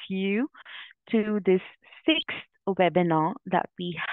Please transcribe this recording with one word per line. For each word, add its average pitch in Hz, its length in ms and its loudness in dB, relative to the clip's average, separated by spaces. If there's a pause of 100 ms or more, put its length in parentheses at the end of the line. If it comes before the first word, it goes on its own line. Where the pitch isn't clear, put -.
you 196 400 -2 (600)
to 214 340 0
this 185 180 4 (440)
sixth 330 320 0 (300)
webinar 165 680 2 (140)
that 185 220 0 (100)
we 175 200 -8 (140)